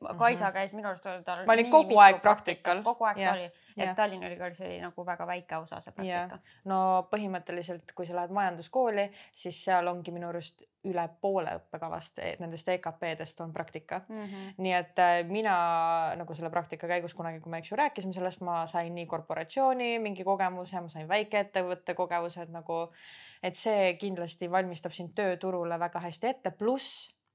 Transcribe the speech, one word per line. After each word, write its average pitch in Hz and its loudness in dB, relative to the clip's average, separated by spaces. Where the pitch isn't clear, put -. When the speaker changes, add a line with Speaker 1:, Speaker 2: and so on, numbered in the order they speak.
Speaker 1:
Kaisa 233 4
Speaker 2:
Mhm. 190 -2
Speaker 1:
käis 196 -4
minu 208 -8
arust, 185 -8
tal 180 -6
Speaker 2:
Ma 226 8
olin 233 8
Speaker 1:
nii 247 -6
Speaker 2:
kogu 262 10
Speaker 1:
mitu 214 8
Speaker 2:
aeg 190 12
Speaker 1:
praktikat. 208 4
Speaker 2:
praktikal. 180 0
Speaker 1:
Kogu 233 0
aeg 208 2
ta 196 -6
Speaker 2:
Jah. 185 4
Speaker 1:
oli. 180 -4
Et 190 0
Speaker 2:
Jah. 185 -4
Speaker 1:
Tallinna 190 0
Ülikoolis 175 -8
oli 180 -10
nagu 175 -10
väga 175 -6
väike 180 -6
osa 165 -10
see 190 -16
Speaker 2:
Jah. 180 -2
Speaker 1:
praktika. 190 -16
Speaker 2:
No 185 2
põhimõtteliselt, 180 -6
kui 175 -8
sa 175 -8
lähed 175 -4
majanduskooli, 202 0
siis - -12
seal 180 4
ongi 175 -4
minu 175 -8
arust 170 -10
üle 175 -2
poole 190 0
õppekavast, 165 -10
e-, 170 -6
nendest 165 -8
E 180 0
K 170 -8
P-dest 160 -8
on 165 -10
praktika. 160 -8
Speaker 1:
Mhm. 196 -12
Speaker 2:
Nii 185 0
et, 175 0
äh, 175 6
mina 170 2
nagu 165 -10
selle 165 -8
praktika 170 -4
käigus 175 -2
kunagi, 165 -8
kui 165 -14
me, 165 -6
eks 160 -12
ju, 214 -4
rääkisime 226 0
sellest, 180 -4
ma 170 -2
sain 170 -4
nii 170 -8
korporatsiooni 233 0
mingi 196 -6
kogemuse, 185 -2
ma 170 -10
sain 156 -10
väikeettevõtte 196 -2
kogemuse, 175 -4
et 165 -12
nagu, 165 -6
et 185 -4
see 196 2
kindlasti 175 -8
valmistab 180 -2
sind 175 -12
tööturule 180 -2
väga 170 -4
hästi 175 -6
ette, 254 -4
pluss, - -4